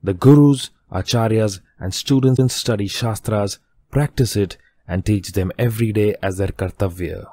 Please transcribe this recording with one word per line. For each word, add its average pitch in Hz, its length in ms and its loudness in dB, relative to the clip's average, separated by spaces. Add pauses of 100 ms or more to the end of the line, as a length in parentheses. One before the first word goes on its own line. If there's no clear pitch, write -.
the 98 100 -4
gurus, 143 560 6 (240)
acharyas, 107 680 0 (180)
and 92 160 -8
students 131 600 2
study 104 320 -2
Shastras, 107 720 -4 (300)
practice 135 460 0
it, 101 220 -2 (280)
and 90 200 -4
teach 104 260 -2
them 92 260 -2
every 113 320 0
day 104 320 2
as 98 140 -4
their 98 120 -2
kartavya. 90 840 -6